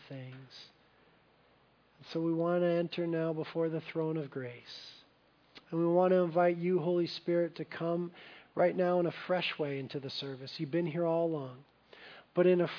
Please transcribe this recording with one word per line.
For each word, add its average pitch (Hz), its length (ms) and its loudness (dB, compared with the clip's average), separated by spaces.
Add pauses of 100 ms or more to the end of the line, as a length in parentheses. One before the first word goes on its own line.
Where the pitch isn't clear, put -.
things. 131 600 -16 (1300)
And 147 160 -20
so 165 80 -2
we 165 100 0
want 170 300 2
to 175 60 4
enter 170 400 0
now 165 260 0
before 165 340 -2
the 160 140 -2
throne 160 340 -4
of 143 140 -6
grace. - 680 -12 (720)
And 165 100 -2
we 170 60 4
want 180 260 6
to 185 60 6
invite 175 400 4
you, 180 220 2
Holy 175 280 0
Spirit, 170 480 -2
to 160 100 -8
come 170 460 -4 (440)
right 175 200 4
now 180 240 2
in 175 60 2
a 156 60 0
fresh - 480 -4
way 143 200 -2
into 135 200 -8
the 131 100 -10
service. 135 480 -10
You've 151 140 -6
been 175 160 0
here 170 180 -2
all 165 200 2
along. 135 320 -4 (760)
But 180 140 6
in 180 140 6
a 165 180 2